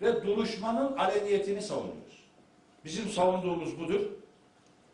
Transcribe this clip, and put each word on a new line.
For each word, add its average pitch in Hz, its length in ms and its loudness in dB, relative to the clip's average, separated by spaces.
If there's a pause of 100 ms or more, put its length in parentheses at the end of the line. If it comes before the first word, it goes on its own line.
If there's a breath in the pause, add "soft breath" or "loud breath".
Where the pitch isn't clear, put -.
Ve 220 220 2
duruşmanın 226 760 0
aleniyetini 196 640 2
savunuyoruz. - 680 -8 (580)
Bizim 185 240 -6
savunduğumuz 175 720 0
budur. 170 220 0 (920)